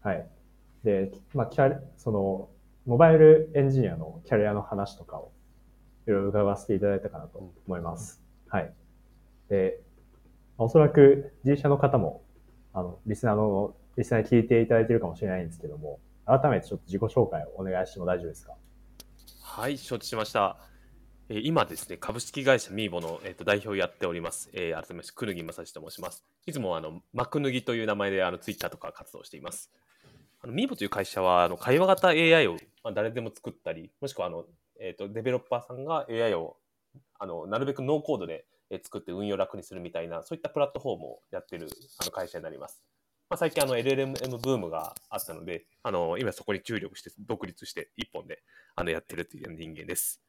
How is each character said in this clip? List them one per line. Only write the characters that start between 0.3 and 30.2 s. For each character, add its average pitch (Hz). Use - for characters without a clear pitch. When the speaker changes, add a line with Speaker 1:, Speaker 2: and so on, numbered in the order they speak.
Speaker 1:
で、 98
ま 131
あ、 110
キ -
ャ 135
リ-、 208
そ -
の、 98
モ 120
バ 160
イ 160
ル 156
エ 143
ン 139
ジ 135
ニ 107
ア 85
の 80
キ -
ャ 113
リ 104
ア 104
の 104
話 98
と -
か -
を -
い -
ろ 101
い -
ろ 98
伺 104
わ 101
せ -
て 101
い 95
た 104
だ 101
い 95
た 101
か -
な 76
と 90
思 90
い 85
ま 82
す。 -
Speaker 2:
う -
ん。 98
Speaker 1:
は 80
い。 -
で、 95
お 113
そ 160
ら 147
く 139
自 139
社 147
の 143
方 135
も、 92
あ 92
の、 90
リ 107
ス -
ナ 110
ー -
の、 104
リ 120
ス -
ナ 117
ー 110
に -
聞 120
い -
て 117
い 113
た 117
だ 113
い 110
て 120
る 117
か 92
も 82
し -
れ 107
な 92
い 90
ん 82
で 82
す -
け -
ど 73
も、 73
改 131
め 104
て -
ち -
ょ 92
っ -
と -
自 95
己 -
紹 110
介 82
を -
お -
願 92
い 90
し -
て 98
も 87
大 90
丈 87
夫 82
で 76
す -
か？ -
Speaker 2:
は 113
い、 143
承 123
知 -
し -
ま 110
し -
た。 98
え 113
ー、 107
今 156
で -
す -
ね、 87
株 -
式 -
会 127
社 -
ミ 104
ー 90
ボ 87
の、 82
え 95
ー 90
と、 87
代 101
表 104
を 101
や 92
っ -
て -
お 87
り 85
ま 82
す。 -
え 85
ー、 -
改 80
め 87
ま 78
し -
て、 -
く -
ぬ 101
ぎ 85
ま 80
さ 82
し -
と -
申 80
し -
ま 90
す。 -
い 175
つ 147
も 92
あ 80
の、 80
マ 127
ク 156
ヌ 139
ギ 127
と 120
い 117
う -
名 104
前 101
で、 95
あ 90
の、 90
Twitter -
と -
か -
活 -
動 -
し -
て 80
い 69
ま 85
す。 -